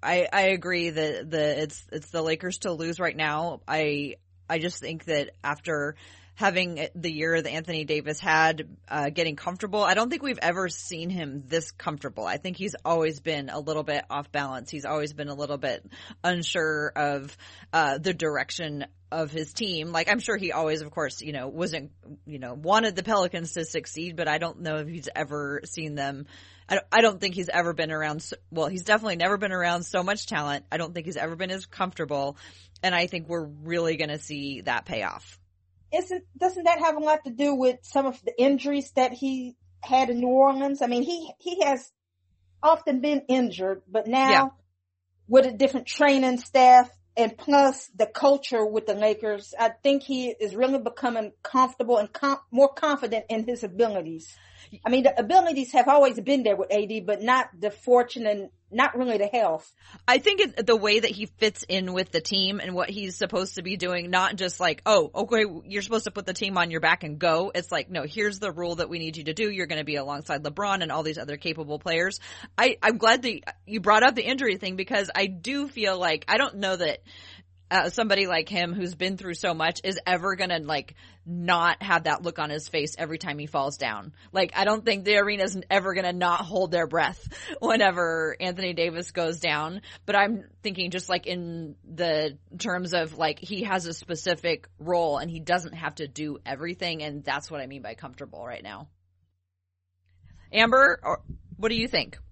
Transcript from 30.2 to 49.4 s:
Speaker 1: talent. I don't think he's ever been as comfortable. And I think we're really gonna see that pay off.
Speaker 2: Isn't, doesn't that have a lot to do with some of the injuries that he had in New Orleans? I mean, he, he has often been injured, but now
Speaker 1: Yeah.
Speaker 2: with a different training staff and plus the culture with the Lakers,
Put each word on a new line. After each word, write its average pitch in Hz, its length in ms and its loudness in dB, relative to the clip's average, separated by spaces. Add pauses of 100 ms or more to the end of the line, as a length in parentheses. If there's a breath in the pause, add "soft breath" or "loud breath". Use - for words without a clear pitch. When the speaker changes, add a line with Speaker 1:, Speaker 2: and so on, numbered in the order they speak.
Speaker 1:
talent. 147 420 -4
I 147 60 -4
don't 165 180 -4
think 170 120 -8
he's 165 100 -8
ever 160 220 -6
been 185 140 -6
as 190 140 -8
comfortable. 143 720 -4 (460 loud breath)
And 185 100 0
I 175 140 2
think 165 220 -8
we're 165 160 -4
really 160 500 -2
gonna 151 240 -4
see 139 420 -10
that 120 240 -2
pay 117 180 -4
off. - 360 -10 (540)
Speaker 2:
Isn't, 359 320 -2 (120)
doesn't 359 280 0
that 330 140 4
have 311 180 2
a - 20 -4
lot 302 240 2
to 269 80 -10
do 285 240 2
with 254 280 2
some 269 240 0
of 254 180 -8
the - 120 -6
injuries 277 600 2
that 254 160 4
he 254 420 -6 (260)
had 262 280 2
in 240 100 0
New 247 80 2
Orleans? 269 540 6
I 254 60 0
mean, 240 160 2
he, 339 360 -6
he 349 240 0
has 277 260 0 (720)
often 302 380 4
been 277 300 2
injured, 190 580 0
but 208 180 0
now 262 240 4
Speaker 1:
Yeah. 269 180 6 (840)
Speaker 2:
with 262 160 10
a 254 80 -2
different 262 340 2
training 262 520 4
staff 254 520 10 (240)
and 226 200 2
plus 277 600 4
the 220 100 4
culture 269 580 4
with 214 220 0
the 214 80 0
Lakers, 214 640 0